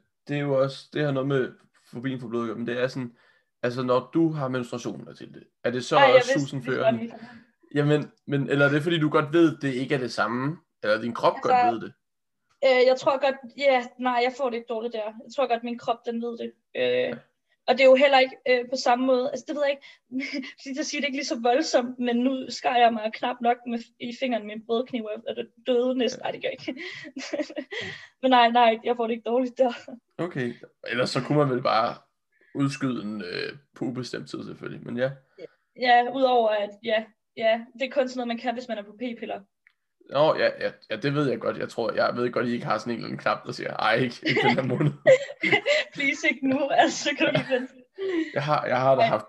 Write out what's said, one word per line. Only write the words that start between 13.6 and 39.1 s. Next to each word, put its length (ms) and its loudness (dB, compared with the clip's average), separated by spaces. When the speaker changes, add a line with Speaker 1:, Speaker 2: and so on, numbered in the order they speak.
Speaker 2:
nej, 260 0
jeg 120 0
får 140 -2
det 60 -4
ikke 120 -8
dårligt 260 -6
der. 100 -6
Jeg 320 -14
tror 120 0
godt, 160 0
min 140 -6
krop, 280 -4
den 160 -6
ved 160 -8
det. 140 -10
Øh, 60 -2
Speaker 1:
Ja. 320 0
Speaker 2:
og 80 4
det 60 2
er 80 8
jo 60 10
heller 240 6
ikke, 180 2
øh, 220 4
på 60 -2
samme 300 2
måde, 240 2
altså, 180 -8
det 80 -6
ved 60 -2
jeg 80 2
ikke, 560 -8
<laughs> 360 -10
fordi 140 -10
jeg 100 -4
siger, 140 -6
det 40 -2
er 40 -2
ikke 100 -4
lige 80 -6
så 160 -4
voldsomt, 560 2
men 180 0
nu 340 0
skar 260 -2
jeg 160 6
mig 220 -4
knap 260 -6
nok 160 2
med, 120 -6
i 200 -10
fingeren 260 -4
med 80 -12
en 120 -14
brødkniv, 380 -4
og 80 -8
det 140 -10
døde 320 2
næsten. 220 -2
Speaker 1:
Ja. 40 -8
Speaker 2:
Nej, 80 -4
det 100 -12
gør 60 -4
jeg 200 -8
ikke. 140 -10
<laughs> 800 -10
Men 80 2
nej, 200 8
nej, 340 4
jeg 120 0
får 100 -2
det 80 -2
ikke 160 -6
dårligt 280 0
der. 140 4
Speaker 1:
Okay, 360 -4
ellers 240 -2
så 120 -2
kunne 160 2
man 120 4
vel 120 -2
bare 320 0
udskyde 480 -2
den, 200 -8
øh, 300 -8
på 100 -8
ubestemt 460 -8
tid 140 -10
selvfølgelig, 420 -14
men 100 -8
ja. 140 -2
Speaker 2:
Ja, 340 4
udover 340 4
at, 220 -2
ja, 220 -2
ja, 240 2
det 60 -2
er 40 -14
kun 180 0
sådan 100 -8
noget, 100 -6
man 100 -4
kan, 160 -4
hvis 140 -12
man 100 -6
er 40 -8
på 100 -18
p-piller. 480 -10